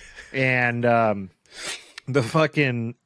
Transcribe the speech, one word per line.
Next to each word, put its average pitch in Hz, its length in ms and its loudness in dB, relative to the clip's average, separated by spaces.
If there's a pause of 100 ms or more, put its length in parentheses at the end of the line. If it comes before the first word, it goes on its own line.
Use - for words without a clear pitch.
(340)
And, 123 520 0
um, 107 440 2 (800)
the 131 160 0
fucking, 131 720 0 (100)